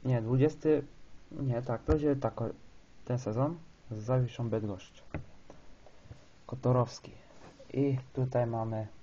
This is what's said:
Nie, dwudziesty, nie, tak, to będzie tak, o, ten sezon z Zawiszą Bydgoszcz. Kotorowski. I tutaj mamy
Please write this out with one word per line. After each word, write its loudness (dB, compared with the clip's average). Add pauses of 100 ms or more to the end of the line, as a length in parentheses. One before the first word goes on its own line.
Nie, 4
dwudziesty, 4 (460)
nie, 0
tak, -2
to 4
będzie 4
tak, -2
o, 0 (600)
ten 0
sezon 0 (320)
z -6
Zawiszą 2
Bydgoszcz. -4 (1400)
Kotorowski. 0 (600)
I 2 (140)
tutaj 2
mamy -2 (160)